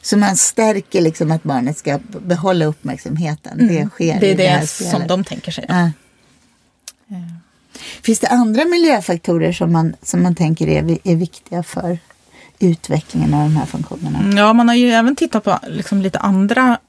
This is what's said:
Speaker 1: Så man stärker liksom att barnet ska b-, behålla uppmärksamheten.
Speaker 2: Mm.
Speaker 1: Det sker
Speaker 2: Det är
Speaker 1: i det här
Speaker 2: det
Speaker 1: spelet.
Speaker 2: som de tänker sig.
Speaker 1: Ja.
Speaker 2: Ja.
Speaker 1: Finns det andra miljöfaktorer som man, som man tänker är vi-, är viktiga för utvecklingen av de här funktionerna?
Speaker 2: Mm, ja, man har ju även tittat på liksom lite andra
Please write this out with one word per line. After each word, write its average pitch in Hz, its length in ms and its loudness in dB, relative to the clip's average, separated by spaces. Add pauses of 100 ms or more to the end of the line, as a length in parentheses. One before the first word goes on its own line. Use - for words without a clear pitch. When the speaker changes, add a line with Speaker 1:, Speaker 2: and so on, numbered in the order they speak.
Speaker 1:
Så - 140 0
man 202 200 2
stärker 202 640 0
liksom 160 320 0
att 160 100 -2
barnet 139 360 -4
ska 139 200 -4
b-, 185 280 -12
behålla 175 380 0
uppmärksamheten. 151 960 -6
Speaker 2:
Mm. 240 140 6
Speaker 1:
Det 196 160 0
sker 165 300 -2
Speaker 2:
Det 202 80 4
är 190 40 4
Speaker 1:
i - 20 4
det 185 140 2
här 180 120 2
Speaker 2:
det 156 60 -4
Speaker 1:
spelet. 175 260 -4
Speaker 2:
som 170 140 -2
de 185 180 -2
tänker - 280 -12
sig. - 160 -10
Speaker 1:
Ja. 175 220 2 (1160)
Speaker 2:
Ja. 202 100 -14 (840)
Speaker 1:
Finns 226 160 0
det - 100 -2
andra 240 360 2
miljöfaktorer 190 880 2
som 170 200 0
man, 165 300 2
som 175 200 -2
man 175 120 2
tänker 160 340 0
är 151 140 2
vi-, 165 220 0
är 175 120 2
viktiga 175 460 -6
för 170 360 -6 (600)
utvecklingen 156 760 0
av 147 80 2
de 156 140 2
här - 100 -2
funktionerna? 151 520 -6
Speaker 2:
Mm, 202 180 0
ja, 208 160 4
man 233 160 4
har 240 60 4
ju 247 160 4
även 233 260 2
tittat 254 280 -2
på 196 140 0 (100)
liksom 196 340 -2
lite 190 160 -2
andra 220 600 2 (100)